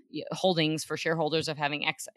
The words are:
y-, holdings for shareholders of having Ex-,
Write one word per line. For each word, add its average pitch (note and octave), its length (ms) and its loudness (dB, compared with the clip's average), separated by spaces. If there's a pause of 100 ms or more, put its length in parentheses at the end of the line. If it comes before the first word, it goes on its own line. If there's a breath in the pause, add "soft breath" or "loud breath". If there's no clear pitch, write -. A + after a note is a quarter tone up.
y-, D#3 220 -6
holdings D#3+ 540 2
for D#3 100 -4
shareholders D#3+ 540 0
of C#3 80 -4
having D3 280 0
Ex-, - 320 -4